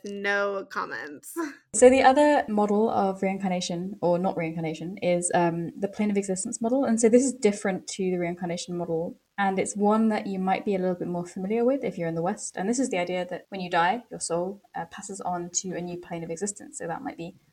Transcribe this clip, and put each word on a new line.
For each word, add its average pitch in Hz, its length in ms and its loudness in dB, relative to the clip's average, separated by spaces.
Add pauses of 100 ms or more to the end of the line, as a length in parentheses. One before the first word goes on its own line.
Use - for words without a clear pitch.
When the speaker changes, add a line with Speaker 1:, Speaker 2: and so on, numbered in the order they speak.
Speaker 1:
no 202 640 -2
comments. 151 680 -8
<laughs> 339 60 -2 (320)
Speaker 2:
So 247 120 10
the 262 140 8
other 294 480 6
model 208 400 2
of 196 320 0
reincarnation, 185 800 -2
or 175 160 2
not 185 180 0
reincarnation, 165 680 -4
is, 175 320 2
um, 170 340 2 (100)
the 196 80 -2
plane 208 220 -2
of 202 80 0
existence 196 420 -4
model. 254 240 2
And 226 160 2
so 226 100 8
this 247 140 8
is 262 80 0
different 202 580 0
to 190 200 -2
the 180 80 0
reincarnation 175 580 -4
model. 165 440 -4 (180)
And 196 220 2
it's 196 160 -2
one 214 340 4
that 214 160 0
you 196 140 -4
might 185 260 0
be 202 80 2
a 185 60 0
little 185 160 0
bit 165 120 -6
more 175 200 -4
familiar 208 360 -2
with 269 200 2
if 185 120 -4
you're 170 120 -4
in 165 80 -4
the 165 80 -2
West. 208 340 -4
And 185 100 -4
this 240 120 0
is 254 100 0
the 185 80 -2
idea 180 320 -2
that - 200 -10
when 196 120 -8
you 180 80 -6
die, 180 400 2
your 165 100 -12
soul, 180 440 -4 (120)
uh, 165 100 -6
passes 196 360 -12
on 175 360 -6
to 180 160 -4
a 165 80 -4
new 175 180 -6
plane 170 240 -8
of 165 80 -6
existence. - 480 -8
So 170 80 -8
that 165 160 -6
might - 140 -10
be 170 180 -12 (180)